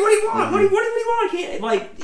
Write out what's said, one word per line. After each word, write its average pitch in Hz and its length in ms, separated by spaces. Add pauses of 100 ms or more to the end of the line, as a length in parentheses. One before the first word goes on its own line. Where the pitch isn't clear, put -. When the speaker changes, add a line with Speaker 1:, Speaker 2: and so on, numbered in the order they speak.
Speaker 1:
do 427 60
you 427 180
want? - 180
What 381 60
do 427 60
you, 381 60
Speaker 2:
Mm-hmm. 381 40
Speaker 1:
what 440 80
do 494 60
you 453 200
want?" 466 240
Can't, 277 300
like, 220 300 (120)